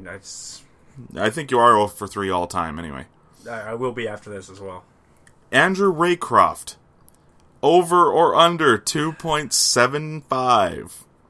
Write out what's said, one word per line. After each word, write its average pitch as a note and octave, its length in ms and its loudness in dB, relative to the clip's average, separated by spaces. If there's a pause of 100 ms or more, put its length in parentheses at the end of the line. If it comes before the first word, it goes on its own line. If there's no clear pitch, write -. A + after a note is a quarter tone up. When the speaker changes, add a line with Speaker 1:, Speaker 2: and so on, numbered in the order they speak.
Speaker 1:
I, F#2+ 60 -14
I G2 40 -16
just - 440 -20 (540)
Speaker 2:
I G#2 140 0
think D3 200 -8
you B2 80 2
are A#2 180 8
oh G#2 120 2
for G2+ 180 -12
three G2 240 -6
all F2 160 -2
time E2 320 -6
anyway. C#2+ 280 -12 (420)
Speaker 1:
I, A2+ 120 -12
I A2 140 -12
will B2 180 -6
be A2+ 140 -8
after G#2 240 -14
this F#2+ 180 -16
as F#2+ 120 -20
well. F#2 240 -16 (680)
Speaker 2:
Andrew F#3 420 2
Raycroft. D3+ 840 0 (840)
Over E3+ 480 4
or D#3+ 240 2
under D#3 440 4
two D#3 340 -4
point D3+ 400 -6
seven D3 720 -2
five? A#2+ 840 -2 (240)